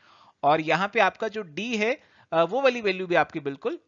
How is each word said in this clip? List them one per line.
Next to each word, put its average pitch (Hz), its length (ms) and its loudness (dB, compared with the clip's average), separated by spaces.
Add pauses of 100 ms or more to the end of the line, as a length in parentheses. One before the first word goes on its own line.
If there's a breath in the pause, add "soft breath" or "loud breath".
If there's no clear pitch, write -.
(440 soft breath)
और 151 180 4
यहाँ 160 320 0
पे 226 60 2
आपका 196 280 0
जो 214 140 -10
डी 202 360 -8
है, 226 220 -2 (320 soft breath)
अ, 165 120 4
वो 208 180 -2
वाली 247 200 2
वैल्यू 185 260 -2
भी 170 80 2
आपकी 156 240 0
बिल्कुल 143 480 -8